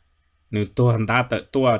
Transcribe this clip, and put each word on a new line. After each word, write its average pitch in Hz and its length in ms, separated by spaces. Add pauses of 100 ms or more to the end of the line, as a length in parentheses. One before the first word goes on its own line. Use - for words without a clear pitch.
(520)
nửa 104 140 (100)
tua 123 220 (100)
đa 120 160
tự 117 280
tua 127 280